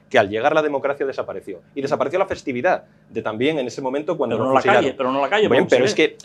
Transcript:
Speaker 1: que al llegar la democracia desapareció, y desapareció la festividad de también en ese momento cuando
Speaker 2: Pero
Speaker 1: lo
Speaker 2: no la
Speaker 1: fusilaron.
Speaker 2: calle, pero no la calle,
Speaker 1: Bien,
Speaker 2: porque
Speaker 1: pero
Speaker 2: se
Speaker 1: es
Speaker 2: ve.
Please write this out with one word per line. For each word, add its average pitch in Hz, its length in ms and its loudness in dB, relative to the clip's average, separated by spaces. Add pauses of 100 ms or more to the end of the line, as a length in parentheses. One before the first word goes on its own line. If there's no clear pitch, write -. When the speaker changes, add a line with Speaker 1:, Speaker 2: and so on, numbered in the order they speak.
Speaker 1:
que 127 100 4
al 107 80 4
llegar 113 260 0
la 156 80 4
democracia 143 440 -2
desapareció, 98 560 -8 (140)
y 139 60 -6
desapareció 135 380 -2
la 190 60 2
festividad 151 580 -2 (260)
de 104 120 -6
también 120 360 -2
en 127 100 -2
ese 120 140 -8
momento 143 360 -4
cuando 117 180 -2
Speaker 2:
Pero 107 80 -2
Speaker 1:
lo 131 60 -2
Speaker 2:
no 131 60 2
la 131 40 6
Speaker 1:
fusilaron. 120 240 4
Speaker 2:
calle, 127 140 -4
pero 127 160 -2
no 139 80 0
la 139 80 0
calle, 202 180 2
Speaker 1:
Bien, 135 160 4
Speaker 2:
porque 156 140 4
Speaker 1:
pero 127 100 4
Speaker 2:
se 214 40 2
Speaker 1:
es - 60 -2
Speaker 2:
ve. 147 280 0